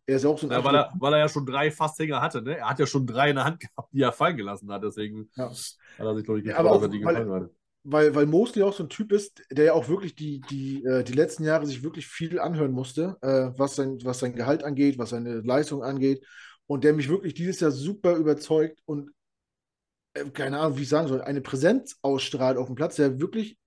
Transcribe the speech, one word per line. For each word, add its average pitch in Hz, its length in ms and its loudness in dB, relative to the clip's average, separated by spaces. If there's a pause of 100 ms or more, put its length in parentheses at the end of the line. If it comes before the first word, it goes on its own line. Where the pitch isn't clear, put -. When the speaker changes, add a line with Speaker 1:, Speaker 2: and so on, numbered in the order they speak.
Speaker 1:
ist 135 180 2
auch 151 140 2
so 151 80 -4
ein 127 40 -6
Speaker 2:
Ja, 127 120 0
weil 139 120 4
Speaker 1:
Anfänger. 147 200 2
Speaker 2:
er, 180 60 -8
weil 143 120 2
er 151 60 6
ja 151 100 4
schon 147 160 -4
drei 139 260 0
Fasthänger 151 500 -4
hatte, 127 200 -2
ne? 139 160 -6
Er 113 120 -4
hat 135 100 -2
ja 147 80 2
schon 135 180 0
drei 123 240 2
in 143 60 2
der 131 100 0
Hand 165 140 -4
gehabt, - 340 -16
die 135 80 2
er 123 100 2
fallen 165 260 0
gelassen 101 340 -8
hat, 98 120 -8
deswegen 107 520 -8
Speaker 1:
Ja. 127 140 -8
Speaker 2:
hat - 60 -16 (440)
er 110 160 -4
sich, 107 100 -6
glaub 110 120 -2
ich, 104 80 -6
Speaker 1:
Ja, 107 120 -4
Speaker 2:
gefreut, - 80 6
Speaker 1:
aber - 40 6
Speaker 2:
dass 202 120 6
er - 60 2
Speaker 1:
auch, - 40 -6
Speaker 2:
die 104 140 -4
Speaker 1:
weil 170 100 4
Speaker 2:
gefangen 98 280 -2
hat. 87 60 -12 (340)
Speaker 1:
weil, 147 320 4
weil 147 100 4
Mosley 196 380 2
auch 196 100 2
so 190 100 -8
ein 147 60 -10
Typ 214 240 -8
ist, - 280 -2 (100)
der 143 140 6
ja 160 80 8
auch 151 140 2
wirklich 185 280 -4
die, 147 260 -8
die, 135 420 -8
äh, 127 200 2
die 120 100 -8
letzten 156 320 2
Jahre 156 200 2
sich 131 180 -6
wirklich 160 240 -10
viel 165 320 -6
anhören 151 320 0
musste, 151 500 -4
äh, 131 360 0
was 139 200 0
sein, 135 260 -2
was 123 160 -4
sein 123 160 -4
Gehalt 127 300 0
angeht, 143 320 2
was 117 140 -6
seine 117 300 -6
Leistung 139 420 0
angeht. 135 420 0 (420)
Und 139 160 -2
der 151 100 8
mich 147 140 -2
wirklich 175 280 -2
dieses 180 260 -4
Jahr 160 100 4
super 175 440 0
überzeugt 156 680 0
und, 143 260 -8 (1040)
äh, 143 160 -8
keine 139 280 -4
Ahnung, 151 200 0
wie - 40 -2
ich 127 60 -8
sagen 151 180 2
soll, 131 140 -2
eine 143 200 -4
Präsenz 165 600 0
ausstrahlt 131 560 0
auf 127 80 -2
dem 127 100 -10
Platz, 151 200 -4
der 139 240 2
wirklich 214 480 -4